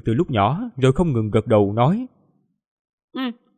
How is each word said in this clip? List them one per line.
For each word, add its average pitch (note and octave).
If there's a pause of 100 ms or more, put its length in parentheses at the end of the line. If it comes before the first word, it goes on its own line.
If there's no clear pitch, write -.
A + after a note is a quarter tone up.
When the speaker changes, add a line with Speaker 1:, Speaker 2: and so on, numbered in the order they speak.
Speaker 1:
từ A2+
lúc D3
nhỏ, C3+
rồi B2+
không E3+
ngừng A2
gật G#2+
đầu G#2
nói: E3 (1080)
Speaker 2:
Ừ, B3+ (380)